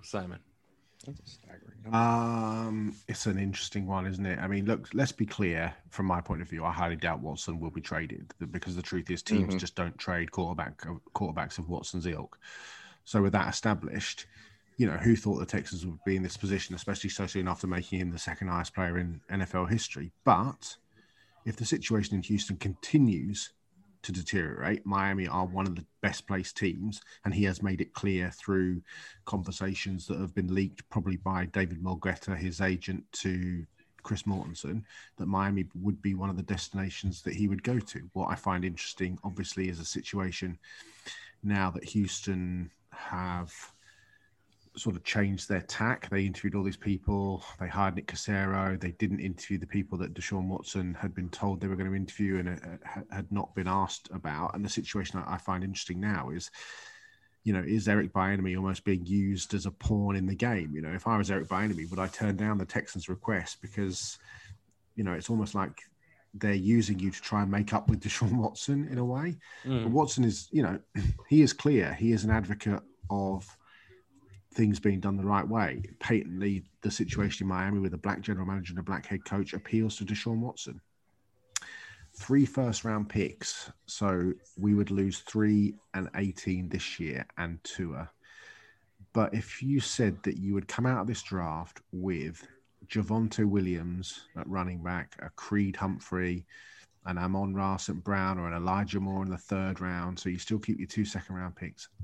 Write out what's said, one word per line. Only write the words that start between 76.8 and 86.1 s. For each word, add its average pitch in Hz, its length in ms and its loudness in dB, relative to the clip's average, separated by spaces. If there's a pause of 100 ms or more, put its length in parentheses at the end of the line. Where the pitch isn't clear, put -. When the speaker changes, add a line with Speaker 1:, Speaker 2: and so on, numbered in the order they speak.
Speaker 3:
the 101 80 0
situation 101 540 -2
in 95 40 0
Miami 95 320 0
with 92 140 0
a 85 40 -6
black 98 220 -2
general 95 260 -2
manager 92 260 -4
and 87 60 -6
a 90 40 -4
black 95 240 -4
head 98 180 -4
coach 98 280 -2
appeals 110 440 0
to 104 80 -6
Deshaun 110 360 -2
Watson. - 400 -8 (1400)
Three 139 300 6
first 123 380 2
round 107 240 0
picks, - 640 -2 (160)
so 90 460 2 (240)
we 104 180 6
would 101 160 4
lose 98 280 2
three 107 560 4 (200)
and 92 200 -2